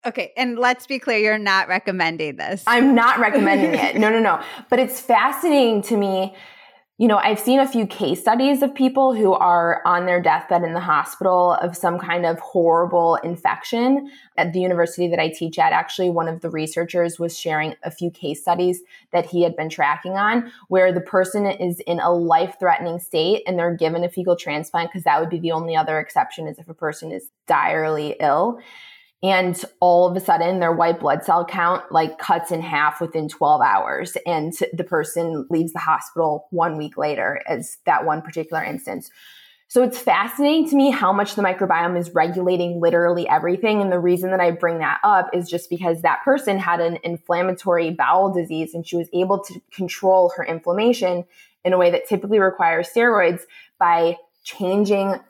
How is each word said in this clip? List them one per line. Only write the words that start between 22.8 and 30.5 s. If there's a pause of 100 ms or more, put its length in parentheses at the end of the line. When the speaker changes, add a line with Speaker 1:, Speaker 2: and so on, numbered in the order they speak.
Speaker 2:
state
and
they're
given
a
fecal
transplant,
'cause
that
would
be
the
only
other
exception,
is
if
a
person
is (160)
direly
ill. (680)
And (200)
all
of
a
sudden,